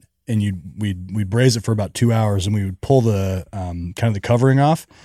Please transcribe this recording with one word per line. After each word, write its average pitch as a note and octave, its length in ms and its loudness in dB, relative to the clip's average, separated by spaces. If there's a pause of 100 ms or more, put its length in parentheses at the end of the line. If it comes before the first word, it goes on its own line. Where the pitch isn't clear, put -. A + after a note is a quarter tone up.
(280)
And G#2+ 140 0
you'd, G2+ 180 -4 (160)
we'd, F#2+ 400 -6
we'd G2+ 140 -4
braise A#2+ 260 4
it G#2+ 80 -6
for A2+ 80 -2
about G#2 220 -4
two A#2 180 2
hours, G#2+ 340 0
and G#2 80 0
we G#2 100 -2
would F#2+ 180 -8
pull C3+ 180 4
the, F#2+ 520 0
um, F2 440 -8
kind A#2 120 0
of A2 60 0
the G2+ 60 -6
covering C3 400 4
off, D3+ 260 0 (180)